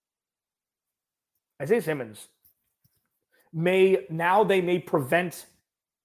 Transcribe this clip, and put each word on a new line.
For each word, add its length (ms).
Isaiah 200
Simmons 480
may, 580
now 340
they 180
may 180
prevent 680